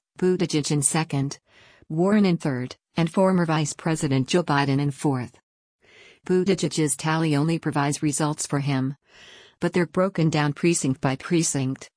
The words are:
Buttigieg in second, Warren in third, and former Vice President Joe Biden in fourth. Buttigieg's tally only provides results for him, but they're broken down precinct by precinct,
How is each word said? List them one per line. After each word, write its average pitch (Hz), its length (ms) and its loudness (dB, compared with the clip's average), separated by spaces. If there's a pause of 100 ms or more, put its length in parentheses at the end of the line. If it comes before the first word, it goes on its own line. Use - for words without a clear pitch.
(180)
Buttigieg 175 520 0
in 147 100 2
second, 143 580 -4 (520)
Warren 196 340 2
in 175 140 2
third, 127 380 -6 (200)
and 165 160 0
former 190 320 2
Vice 156 300 0
President 139 520 0
Joe - 160 2
Biden 139 380 2
in 143 100 0
fourth. 131 480 -4 (880)
Buttigieg's 175 680 2
tally 160 400 0
only 160 220 2
provides 147 440 -2
results 151 440 -2
for 143 140 -2
him, 135 360 -2 (640)
but 175 140 -2
they're 175 120 2
broken 185 440 0
down 147 240 0
precinct 165 480 0
by 135 140 0
precinct, 139 800 -2